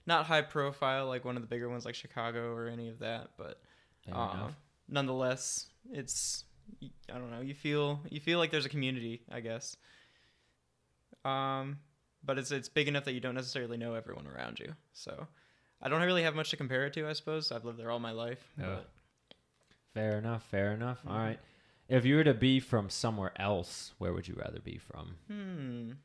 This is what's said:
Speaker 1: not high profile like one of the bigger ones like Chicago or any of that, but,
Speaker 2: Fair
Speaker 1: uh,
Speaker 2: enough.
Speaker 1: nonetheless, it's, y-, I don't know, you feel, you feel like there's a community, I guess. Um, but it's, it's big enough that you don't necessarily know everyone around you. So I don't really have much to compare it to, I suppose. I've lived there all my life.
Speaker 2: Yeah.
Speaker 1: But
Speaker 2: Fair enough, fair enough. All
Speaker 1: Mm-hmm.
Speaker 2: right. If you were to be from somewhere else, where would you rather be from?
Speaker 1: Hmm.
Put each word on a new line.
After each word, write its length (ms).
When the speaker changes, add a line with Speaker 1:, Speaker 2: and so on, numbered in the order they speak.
Speaker 1:
not 220
high 160
profile 640
like 180
one 120
of 60
the 60
bigger 200
ones 160
like 100
Chicago 600
or 120
any 220
of 120
that, 360
but, 240
Speaker 2:
Fair 120
Speaker 1:
uh, 180
Speaker 2:
enough. 220
Speaker 1:
nonetheless, 760
it's, 520
y-, 80
I 100
don't 120
know, 100
you 140
feel, 460
you 80
feel 220
like 100
there's 160
a 20
community, 640
I 100
guess. 360
Um, 540
but 140
it's, 120
it's 180
big 200
enough 160
that 80
you 80
don't 160
necessarily 400
know 180
everyone 320
around 320
you. 160
So 360
I 80
don't 140
really 220
have 100
much 160
to 60
compare 300
it 80
to, 140
I 40
suppose. 400
I've 120
lived 140
there 140
all 80
my 120
life. 300
Speaker 2:
Yeah. 80
Speaker 1:
But 220
Speaker 2:
Fair 240
enough, 320
fair 220
enough. 340
All 80
Speaker 1:
Mm-hmm. 80
Speaker 2:
right. 160
If 160
you 120
were 80
to 100
be 240
from 320
somewhere 460
else, 640
where 140
would 140
you 80
rather 240
be 180
from? 380
Speaker 1:
Hmm. 600